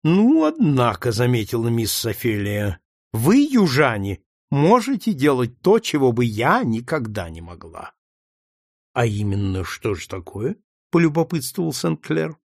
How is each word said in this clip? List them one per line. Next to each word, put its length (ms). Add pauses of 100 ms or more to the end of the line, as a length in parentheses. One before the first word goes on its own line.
«Ну, 420
однако», — 640
заметила 560
мисс 380
Офелия, — 720 (340)
«вы, 360
южане, 720 (280)
можете 640
делать 480
то, 180
чего 320
бы 120
я 400
никогда 680
не 120
могла». 520 (1000)
«А 120
именно 580
что 320
же 120
такое?» — 480 (360)
полюбопытствовал 840
Сен-Клер. 720